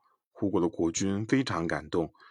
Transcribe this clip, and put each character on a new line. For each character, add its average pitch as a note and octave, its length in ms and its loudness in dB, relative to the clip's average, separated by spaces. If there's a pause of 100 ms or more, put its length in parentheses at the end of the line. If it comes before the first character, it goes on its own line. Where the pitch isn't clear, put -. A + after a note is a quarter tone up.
(320)
胡 G2+ 180 -2
国 F#2 100 2
的 F2 80 4
国 E2 240 0
君 G2 320 -2
非 C3+ 180 2
常 F2+ 240 -2
感 D2+ 220 -4
动， D#2+ 240 0 (180)